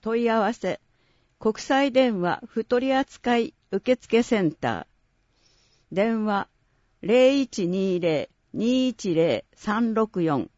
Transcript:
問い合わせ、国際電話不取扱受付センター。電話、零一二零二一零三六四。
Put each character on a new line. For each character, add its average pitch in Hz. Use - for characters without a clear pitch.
問 226
い 233
合 226
わ 208
せ、 -
国 220
際 277
電 247
話 175
不 -
取 254
扱 254
受 220
付 -
セ 226
ン 160
タ -
ー。 -
電 220
話、 202
零 254
一 220
二 185
零 160
二 254
一 208
零 156
三 226
六 214
四。 147